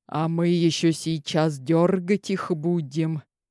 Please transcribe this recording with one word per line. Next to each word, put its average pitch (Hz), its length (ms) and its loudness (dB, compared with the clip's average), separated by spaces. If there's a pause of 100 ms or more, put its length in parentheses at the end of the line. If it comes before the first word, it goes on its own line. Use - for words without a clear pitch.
а 156 220 -2
мы 170 200 0
еще 170 440 4
сейчас 156 640 -2
дергать 175 720 0
их 190 220 -2
будем, 160 680 -2 (280)